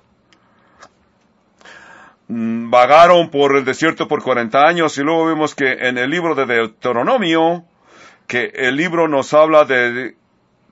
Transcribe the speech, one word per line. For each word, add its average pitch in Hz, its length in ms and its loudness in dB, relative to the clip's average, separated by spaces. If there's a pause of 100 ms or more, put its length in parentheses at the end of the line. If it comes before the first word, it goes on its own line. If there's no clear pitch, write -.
(2250)
Mm, 113 420 -6
vagaron 147 640 6
por 139 260 2
el 131 80 -2
desierto 156 420 -2
por 147 160 -4
cuarenta 123 420 0
años, 160 320 0
y 139 40 -4
luego 160 240 0
vemos 156 300 -4
que 131 180 -2
en 123 240 -4
el 123 120 -4
libro 165 260 -4
de 135 100 -2
Deuteronomio, 160 1200 -2 (600)
que 120 280 -6
el 131 220 -4
libro 165 300 -2
nos 143 260 -4
habla 151 320 4
de 123 500 -4 (560)